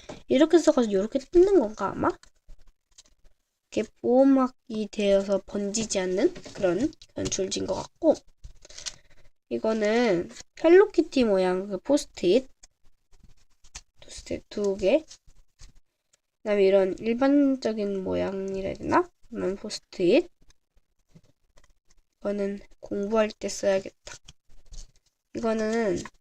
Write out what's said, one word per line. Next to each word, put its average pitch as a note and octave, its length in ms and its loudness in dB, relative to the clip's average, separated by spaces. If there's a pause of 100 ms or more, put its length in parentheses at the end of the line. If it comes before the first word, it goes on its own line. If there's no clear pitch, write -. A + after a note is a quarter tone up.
(300)
이렇게 D#4 280 4
써가지고 C4+ 360 2
이렇게 G#3 260 -2
뜯는 F#4 400 4
건가 G#3 300 -4
아마? - 180 -2 (1600)
이렇게 G#3+ 280 -4
보호막이 B3+ 920 2
되어서 G3 560 0
번지지 G3+ 540 -4
않는 F#3 340 0 (200)
그런 G3 360 -2 (260)
견출지인 F#3+ 520 -4
것 F#3 60 -2
같고, - 420 0 (1300)
이거는 A3 800 -2 (340)
헬로키티 E4 640 6
모양 F#3 420 0
그 G3 120 -6
포스트잇, C4 680 0 (1500)
포스트잇 - 480 -12
두 G3+ 300 -4
개, G#3+ 280 2 (1400)
그다음에 G#3 200 2
이런 F#3+ 360 4
일반적인 A#3 1040 0
모양이라 F#3+ 680 -6
해야 - 60 -6
되나? F4 340 -2 (200)
이런 G3 280 -6
포스트잇. G#3+ 720 -2 (1900)
이거는 G3+ 380 -6 (200)
공부할 G#3+ 500 -2
때 G3+ 200 -10
써야겠다. - 640 -4 (1200)
이거는 A3 680 -2 (200)